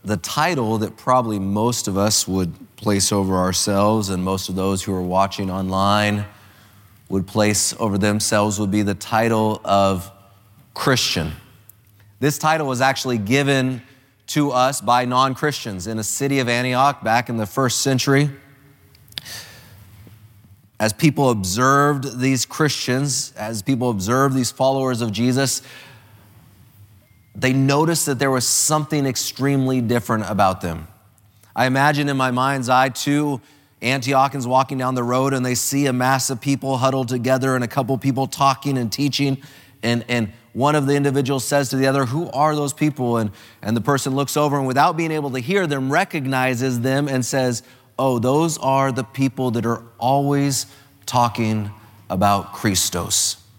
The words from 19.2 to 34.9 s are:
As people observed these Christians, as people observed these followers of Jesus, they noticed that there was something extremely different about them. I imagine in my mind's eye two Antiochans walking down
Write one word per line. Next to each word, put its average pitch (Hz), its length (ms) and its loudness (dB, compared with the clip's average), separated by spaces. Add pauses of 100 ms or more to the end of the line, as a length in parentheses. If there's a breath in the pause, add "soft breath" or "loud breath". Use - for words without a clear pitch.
As 107 140 0
people 143 360 2
observed 127 880 2
these 131 260 0
Christians, 135 880 -2
as 107 280 -8
people 127 260 0
observed 123 460 2
these 127 160 0
followers 131 500 0
of 113 100 -2
Jesus, 127 500 0 (1700 loud breath)
they 131 180 0
noticed 143 540 2
that 135 100 -2
there 135 140 0
was 127 160 0
something 151 580 0
extremely 131 760 0
different 113 480 0
about 95 320 2
them. 82 260 -6 (680 soft breath)
I 127 100 2
imagine 143 440 2
in 139 80 -2
my 131 140 2
mind's 131 380 0
eye 131 200 4
two 143 520 -2 (400 soft breath)
Antiochans 135 640 0
walking 131 300 2
down 127 180 -2